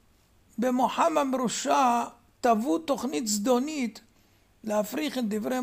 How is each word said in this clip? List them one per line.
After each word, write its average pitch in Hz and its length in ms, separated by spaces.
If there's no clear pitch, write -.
במוחם 254 600
המרושע 254 840
טוו 247 360
תוכנית 277 500
זדונית 247 760
להפריך 214 540
את 233 120
דברי 226 340